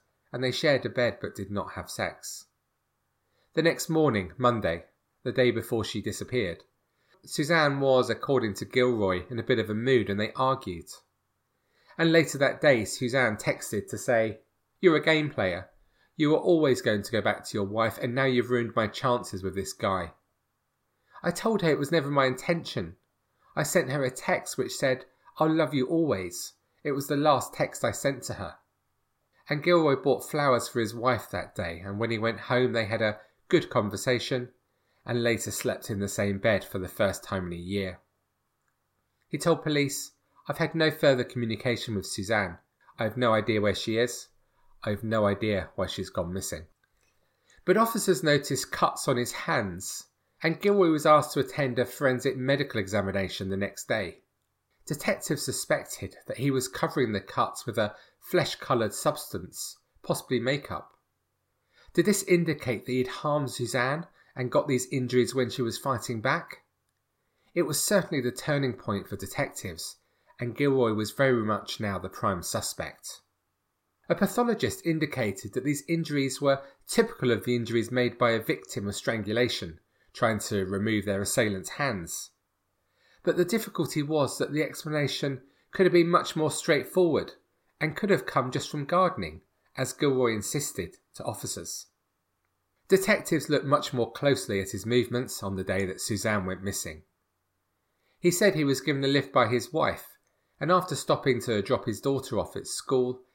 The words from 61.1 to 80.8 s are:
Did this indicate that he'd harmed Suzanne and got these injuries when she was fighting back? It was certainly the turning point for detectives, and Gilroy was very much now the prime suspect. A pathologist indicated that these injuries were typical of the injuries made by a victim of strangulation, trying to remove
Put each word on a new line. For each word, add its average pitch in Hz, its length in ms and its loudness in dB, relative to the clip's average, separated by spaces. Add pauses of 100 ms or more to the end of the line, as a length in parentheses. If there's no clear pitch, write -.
Did 170 120 4
this 202 160 2
indicate 165 640 0
that 127 60 -6
he'd 127 160 2
harmed 147 420 -2
Suzanne 127 560 -2 (300)
and 127 160 -4
got 147 160 2
these - 240 2
injuries 123 420 2
when 123 160 0
she 127 140 -4
was 113 160 -4
fighting 120 420 -4
back? 143 420 -2 (920)
It 175 80 4
was 147 200 -2
certainly 170 380 2
the 120 100 -2
turning 139 420 -2
point 101 340 -4
for 107 80 -10
detectives, - 800 -8 (440)
and 120 160 -6
Gilroy 135 380 4
was 104 180 -2
very 123 320 2
much 104 360 -4
now 101 180 -4
the 90 120 -8
prime 95 340 -2
suspect. - 800 -8 (840)
A - 60 0
pathologist 214 720 0
indicated 127 680 -2
that 123 100 -2
these 139 240 -2
injuries 147 520 -2
were 139 220 2 (240)
typical 175 460 2
of 110 120 2
the 123 120 2
injuries 113 340 0
made 123 300 0
by 120 120 6
a 113 80 2
victim - 480 -4
of 101 80 -4
strangulation, 110 840 -2 (340)
trying 110 240 2
to 101 280 -2
remove 101 400 0